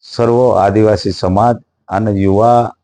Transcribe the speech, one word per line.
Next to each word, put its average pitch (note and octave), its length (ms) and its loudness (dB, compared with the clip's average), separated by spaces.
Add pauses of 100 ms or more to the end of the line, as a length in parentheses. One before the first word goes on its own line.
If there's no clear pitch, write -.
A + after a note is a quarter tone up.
सर्व A#2+ 460 0
आदिवासी G2+ 600 0
समाज G2 440 -2 (320)
आणि G2+ 340 -4
युवा A2+ 480 2 (140)